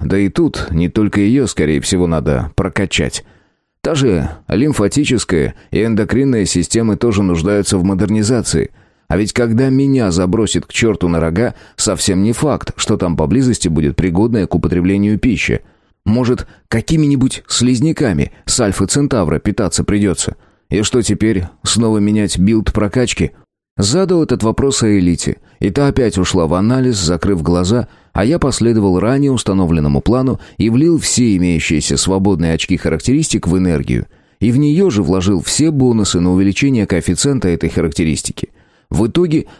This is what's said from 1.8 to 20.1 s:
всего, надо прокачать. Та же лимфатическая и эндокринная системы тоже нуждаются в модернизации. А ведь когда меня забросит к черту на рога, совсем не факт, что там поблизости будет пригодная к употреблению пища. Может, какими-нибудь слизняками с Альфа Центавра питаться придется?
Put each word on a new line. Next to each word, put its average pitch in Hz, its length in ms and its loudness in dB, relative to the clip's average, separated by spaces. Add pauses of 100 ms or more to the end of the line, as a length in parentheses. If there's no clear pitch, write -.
всего, 90 260 0
надо 76 480 -2
прокачать. - 680 -4 (560)
Та 156 140 -2
же 104 340 0 (200)
лимфатическая 104 1040 0 (160)
и 98 120 0
эндокринная 110 640 0
системы 104 520 0
тоже 104 260 0
нуждаются 95 560 0
в 87 60 0
модернизации. 101 840 0 (380)
А 85 80 0
ведь 101 160 -2
когда 120 380 0
меня 135 400 2
забросит 92 560 0
к - 80 -20
черту 95 340 0
на 85 100 0
рога, 85 360 -2 (220)
совсем 95 460 -2
не 113 100 2
факт, 127 440 -4
что 107 220 -2
там 85 180 -2
поблизости 104 520 0
будет 73 280 0
пригодная 95 500 0
к - 80 -6
употреблению 90 640 0
пища. 95 420 -2 (440)
Может, 220 420 0 (220)
какими-нибудь 143 800 0
слизняками 123 840 0 (120)
с - 160 -2
Альфа 98 260 0
Центавра 104 520 0
питаться 95 440 -2
придется? 101 540 -2 (340)